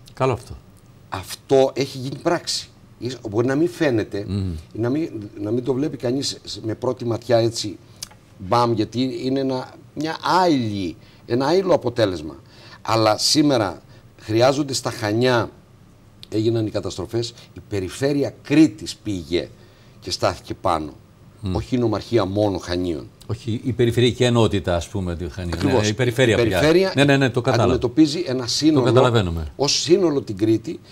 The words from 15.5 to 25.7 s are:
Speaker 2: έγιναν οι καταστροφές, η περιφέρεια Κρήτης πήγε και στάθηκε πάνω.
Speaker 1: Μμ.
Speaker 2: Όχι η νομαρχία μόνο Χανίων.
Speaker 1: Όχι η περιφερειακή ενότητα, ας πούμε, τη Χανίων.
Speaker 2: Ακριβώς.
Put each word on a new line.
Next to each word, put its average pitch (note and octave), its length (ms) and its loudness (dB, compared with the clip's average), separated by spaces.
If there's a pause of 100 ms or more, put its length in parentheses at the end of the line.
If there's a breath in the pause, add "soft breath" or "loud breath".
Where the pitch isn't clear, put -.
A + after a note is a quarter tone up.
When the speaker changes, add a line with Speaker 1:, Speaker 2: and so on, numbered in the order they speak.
Speaker 2:
έγιναν A2 360 0
οι G#2 40 -4
καταστροφές, G2+ 600 -6 (240 loud breath)
η - 60 -18 (100)
περιφέρεια A#2 720 -2
Κρήτης D3 540 2
πήγε E2+ 540 -4 (500 soft breath)
και - 120 -12
στάθηκε - 420 -2
πάνω. D#2 400 -4 (480)
Speaker 1:
Μμ. F#2 140 -4
Speaker 2:
Όχι - 200 -4
η B2 40 2
νομαρχία A2 460 0
μόνο G2 320 0
Χανίων. F2 500 -4 (200)
Speaker 1:
Όχι A2 360 -8
η C3 80 -4
περιφερειακή A#2 520 2
ενότητα, G#2 520 2
ας E2+ 120 -4
πούμε, F2+ 280 -6
τη E2 140 -8
Χανίων. F2 240 -6
Speaker 2:
Ακριβώς. A2 280 2